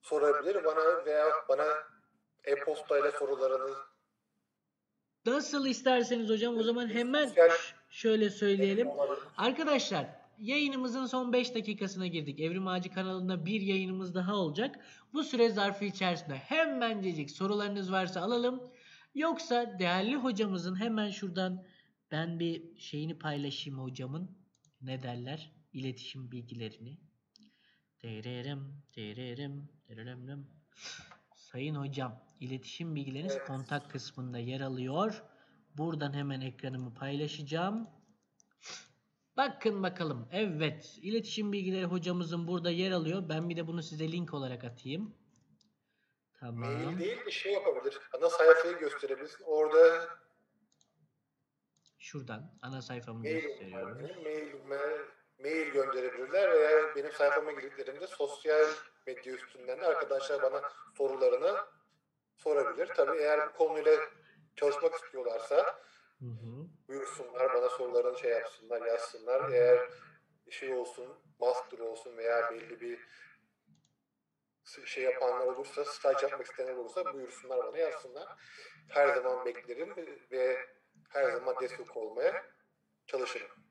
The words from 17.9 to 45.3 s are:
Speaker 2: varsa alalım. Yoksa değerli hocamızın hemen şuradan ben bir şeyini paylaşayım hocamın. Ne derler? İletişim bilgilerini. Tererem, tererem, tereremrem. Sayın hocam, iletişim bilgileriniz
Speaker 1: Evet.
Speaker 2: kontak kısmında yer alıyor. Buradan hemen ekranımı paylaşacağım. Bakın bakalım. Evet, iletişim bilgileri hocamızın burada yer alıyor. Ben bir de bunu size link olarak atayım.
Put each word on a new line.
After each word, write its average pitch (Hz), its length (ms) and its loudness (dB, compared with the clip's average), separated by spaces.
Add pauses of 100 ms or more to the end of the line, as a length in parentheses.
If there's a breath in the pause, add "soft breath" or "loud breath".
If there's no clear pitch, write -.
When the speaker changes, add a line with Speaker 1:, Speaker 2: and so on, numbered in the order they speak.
Speaker 2:
varsa 185 300 0
alalım. 247 500 0 (440 loud breath)
Yoksa 240 640 0
değerli 185 360 2
hocamızın 190 640 0
hemen 214 300 0
şuradan 185 560 -4 (460 loud breath)
ben 165 280 -4
bir 165 400 -4
şeyini 156 400 -6
paylaşayım 143 600 -4
hocamın. 131 580 -8 (440)
Ne 127 220 -8
derler? 123 480 -8 (220)
İletişim 127 580 -8
bilgilerini. 120 680 -12 (1000 soft breath)
Tererem, 123 600 -8 (360)
tererem, 127 720 -10 (180)
tereremrem. 127 600 -14 (880 loud breath)
Sayın 143 400 -8
hocam, 135 480 -6 (160)
iletişim 131 560 -8
bilgileriniz 139 400 -4
Speaker 1:
Evet. 135 120 -8
Speaker 2:
kontak 139 440 -6
kısmında 123 480 -10
yer 131 220 -6
alıyor. 135 600 -2 (540 soft breath)
Buradan 147 360 -2
hemen 139 280 -4
ekranımı 127 520 -8
paylaşacağım. 151 960 -4 (1500 loud breath)
Bakın 220 460 0
bakalım. 151 480 -4
Evet, 160 720 -2
iletişim 214 520 -4
bilgileri 185 320 -2
hocamızın 175 640 -2
burada 175 220 0
yer 185 220 0
alıyor. 170 380 -2
Ben 160 200 -2
bir 170 80 -4
de 196 100 -4
bunu 165 160 -4
size 156 280 -4
link 175 220 -4
olarak 127 300 -6
atayım. 143 520 -8 (1200)